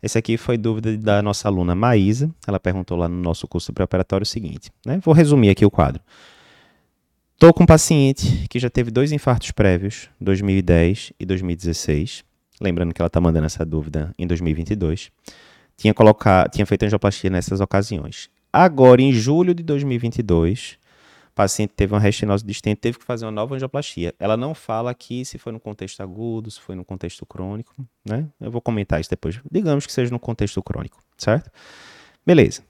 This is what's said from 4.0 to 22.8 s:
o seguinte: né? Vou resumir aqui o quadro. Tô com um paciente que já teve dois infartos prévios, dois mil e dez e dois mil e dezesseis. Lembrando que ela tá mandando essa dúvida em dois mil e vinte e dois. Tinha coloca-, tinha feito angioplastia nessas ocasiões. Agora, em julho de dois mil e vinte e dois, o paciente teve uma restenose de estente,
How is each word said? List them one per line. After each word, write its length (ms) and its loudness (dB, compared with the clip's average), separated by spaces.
o 20 -6
seguinte: 460 -10
né? 180 -4
Vou 100 4
resumir 360 6
aqui 160 4
o 40 8
quadro. 320 0
Tô 160 10
com 100 4
um 20 6
paciente 840 4
que 100 -6
já 120 -2
teve 200 -2
dois 220 0
infartos 400 -2
prévios, 580 0
dois 200 0
mil 180 0
e 40 0
dez 580 2
e 60 -10
dois 160 -2
mil 100 -4
e 60 -4
dezesseis. 680 -4
Lembrando 340 -4
que 80 -6
ela 80 0
tá 100 0
mandando 280 2
essa 180 -6
dúvida 520 -6
em 80 -8
dois 140 -2
mil 120 -4
e 40 -2
vinte 160 -6
e 60 -4
dois. 340 -6
Tinha 180 0
coloca-, 540 4
tinha 180 -2
feito 180 -2
angioplastia 460 -2
nessas 300 -2
ocasiões. 680 -6
Agora, 500 8
em 100 4
julho 420 2
de 80 -6
dois 220 -4
mil 120 -4
e 40 -4
vinte 200 -6
e 40 -2
dois, 540 -2
o 60 -20
paciente 400 -2
teve 180 -2
uma 60 2
restenose 460 0
de 80 -10
estente, 260 -4